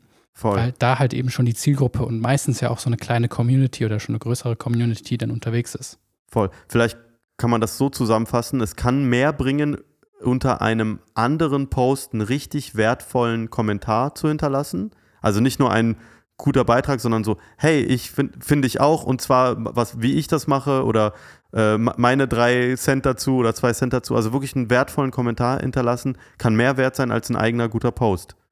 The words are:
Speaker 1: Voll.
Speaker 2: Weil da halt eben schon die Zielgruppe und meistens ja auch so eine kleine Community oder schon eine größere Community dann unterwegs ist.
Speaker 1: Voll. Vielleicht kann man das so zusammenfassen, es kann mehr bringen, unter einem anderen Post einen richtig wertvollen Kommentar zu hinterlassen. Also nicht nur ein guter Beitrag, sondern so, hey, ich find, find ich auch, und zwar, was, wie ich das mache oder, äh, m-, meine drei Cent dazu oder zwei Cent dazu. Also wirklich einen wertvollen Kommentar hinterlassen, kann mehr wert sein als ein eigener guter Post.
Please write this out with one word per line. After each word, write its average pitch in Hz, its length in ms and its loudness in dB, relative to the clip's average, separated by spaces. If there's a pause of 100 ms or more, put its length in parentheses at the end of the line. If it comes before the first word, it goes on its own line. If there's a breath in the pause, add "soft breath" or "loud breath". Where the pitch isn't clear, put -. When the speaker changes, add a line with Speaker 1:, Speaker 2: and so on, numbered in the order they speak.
(340 soft breath)
Speaker 1:
Voll. 101 240 0
Speaker 2:
Weil 120 200 0
da 127 220 2
halt 123 140 2
eben 127 160 -2
schon 123 160 0
die 117 100 2
Zielgruppe 135 500 0
und 113 140 -4
meistens 123 420 0
ja 123 80 -2
auch 117 100 -4
so - 80 -6
eine 120 100 0
kleine 120 320 -2
Community 127 560 0
oder 107 140 -2
schon - 140 -6
eine 110 60 -4
größere 117 360 -4
Community 117 600 -2
dann 117 140 -4
unterwegs 117 440 -4
ist. - 220 -14 (320)
Speaker 1:
Voll. 101 200 0 (180 loud breath)
Vielleicht 117 300 2 (400)
kann 120 120 0
man 117 120 2
das 110 160 -2
so 139 120 2
zusammenfassen, 113 720 0
es 107 140 -4
kann 131 300 0
mehr 127 280 2
bringen, 143 440 -2 (440)
unter 127 400 0
einem 110 380 0 (140)
anderen 139 560 0
Post 135 440 -2
einen 110 80 -2
richtig 135 540 -6
wertvollen 113 720 0
Kommentar 113 640 -2
zu - 120 -4
hinterlassen. 151 640 -2 (300 soft breath)
Also 104 180 2
nicht 127 200 2
nur 127 120 4
ein 113 240 2 (420 loud breath)
guter 139 280 2
Beitrag, 123 360 2
sondern 113 220 0
so, 101 140 0 (200 loud breath)
hey, 151 240 2
ich - 300 0
find, - 320 -4
find 147 220 2
ich 120 160 -2
auch, 156 220 2
und 127 180 -2
zwar, 127 340 2 (200)
was, 120 260 -2
wie 127 140 0
ich 156 120 0
das 156 200 0
mache 135 380 0
oder, 107 280 2 (400 loud breath)
äh, 107 220 2
m-, 113 220 0
meine 127 320 2
drei 123 480 2
Cent 135 280 0
dazu 131 320 0
oder 117 180 2
zwei 120 180 0
Cent 123 200 -2
dazu. 117 220 -2
Also 110 160 2
wirklich 135 240 -4
einen 123 140 -2
wertvollen 131 420 0
Kommentar 120 500 -2
hinterlassen, 123 560 -2 (200 loud breath)
kann 113 180 2
mehr 127 220 2
wert 131 180 0
sein 127 160 0
als 110 180 -2
ein 120 60 -2
eigener 117 340 0
guter 113 220 0
Post. 104 440 -2 (160)